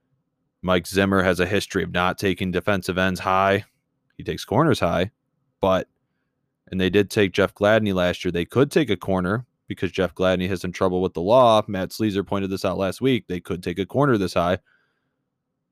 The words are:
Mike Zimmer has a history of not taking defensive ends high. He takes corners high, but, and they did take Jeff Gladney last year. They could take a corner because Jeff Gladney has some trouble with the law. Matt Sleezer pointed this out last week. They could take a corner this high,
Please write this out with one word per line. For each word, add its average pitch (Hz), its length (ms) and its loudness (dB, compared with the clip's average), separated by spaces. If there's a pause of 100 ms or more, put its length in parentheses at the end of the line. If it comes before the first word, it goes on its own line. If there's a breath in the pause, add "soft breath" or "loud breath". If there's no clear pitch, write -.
(600)
Mike 90 240 0
Zimmer 98 380 2
has 90 160 2
a 90 80 2
history 98 340 -2
of 85 100 -6
not 87 280 -2
taking 95 320 -2
defensive 90 480 -2
ends 92 200 0
high. 98 460 2 (500)
He - 80 -16
takes 80 220 -8
corners 123 340 2
high, 87 300 0 (500)
but, 95 280 0 (840)
and 92 100 -6
they 92 120 2
did 101 180 2
take 101 220 2
Jeff 95 240 0
Gladney 104 400 2
last 90 280 0
year. 90 80 -2
They 85 140 -2
could 139 240 2
take 147 220 0
a 98 40 0
corner 95 520 -4 (200)
because 95 240 -6
Jeff 90 220 -2
Gladney 92 360 0
has 95 120 -4
some 90 100 -6
trouble 90 300 -2
with 92 140 -2
the 85 60 -6
law. 110 460 4
Matt 95 220 -4
Sleezer 101 340 -2
pointed 98 280 -4
this 95 120 -4
out 92 140 -2
last 92 240 -4
week. 123 260 0
They 90 120 -6
could 87 240 -8
take 87 160 -6
a 95 80 -2
corner 131 320 2
this 92 160 -2
high, 90 240 0 (1120)